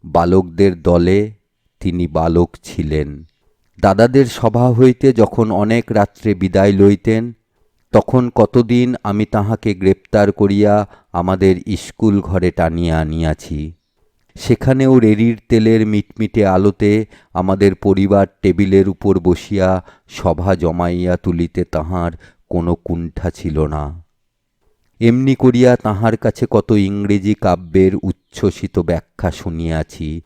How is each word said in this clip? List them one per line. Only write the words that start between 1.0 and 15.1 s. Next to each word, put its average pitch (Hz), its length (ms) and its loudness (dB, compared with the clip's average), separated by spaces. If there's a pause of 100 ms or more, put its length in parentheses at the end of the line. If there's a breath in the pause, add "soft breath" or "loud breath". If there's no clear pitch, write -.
তিনি 87 280 -4
বালক 82 420 0 (140)
ছিলেন। 76 600 -8 (560)
দাদাদের 120 460 4
সভা 120 460 0
হইতে 127 420 4
যখন 110 380 0
অনেক 107 380 -2
রাত্রে 104 440 -2
বিদায় 95 380 2
লইতেন, 107 600 2 (580)
তখন 123 440 2
কতদিন 123 680 2
আমি 104 220 -2
তাহাকে 104 500 -4
গ্রেপ্তার 98 560 0
করিয়া 101 560 2 (240 soft breath)
আমাদের 92 500 0 (160)
স্কুল 101 440 -2
ঘরে 90 300 -2
টানিয়া 82 480 -2
আনিয়াছি। 78 760 -6 (680)
সেখানেও 131 600 2
রেড়ির 110 500 2